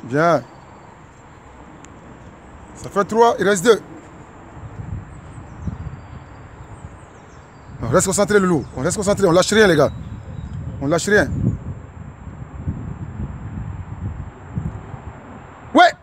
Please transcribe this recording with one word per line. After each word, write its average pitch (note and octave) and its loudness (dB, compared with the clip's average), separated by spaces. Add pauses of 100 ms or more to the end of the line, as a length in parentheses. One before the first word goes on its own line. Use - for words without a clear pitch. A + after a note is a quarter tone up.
Bien. D3 2 (2250)
Ça - -12
fait G3 2
trois, A3 4
il F3+ 2
reste F#3+ 0
deux. G#3+ 6 (4000)
On A#2+ -4
reste E3+ 4
concentré, G3+ 4
Loulou. F3 4 (120)
On B2+ -4
reste F3 0
concentré, G3 2
on E3 6
lâche F3+ 6
rien, G#3+ 8
les E3+ 6
gars. C#3 6 (920)
On C3+ -4
lâche D#3+ 0
rien. G3+ 6 (4000)
Ouais ! E4+ 8 (100)